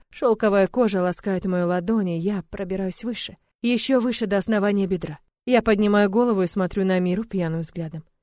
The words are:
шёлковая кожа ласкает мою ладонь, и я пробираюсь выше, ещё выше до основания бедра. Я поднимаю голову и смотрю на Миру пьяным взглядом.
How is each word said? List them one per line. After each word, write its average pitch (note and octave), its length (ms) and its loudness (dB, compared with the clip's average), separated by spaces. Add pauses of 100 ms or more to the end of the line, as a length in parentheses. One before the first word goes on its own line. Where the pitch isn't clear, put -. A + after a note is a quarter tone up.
шёлковая G#3+ 580 2
кожа G#3 340 0
ласкает F3+ 440 -2
мою F3+ 220 0
ладонь, F3+ 420 0
и E3+ 80 -2
я F#3 320 -4
пробираюсь F#3+ 540 -6
выше, - 340 -8 (240)
ещё B3 380 2
выше A#3 260 -2
до G3+ 120 0
основания G3+ 500 0
бедра. E3 320 -6 (260)
Я B3 160 4
поднимаю G#3 480 4
голову A3 320 2
и F3+ 60 2
смотрю F#3+ 360 -2
на F#3 160 2
Миру F3+ 240 0
пьяным E3+ 360 -4
взглядом. D#3+ 440 -10 (200)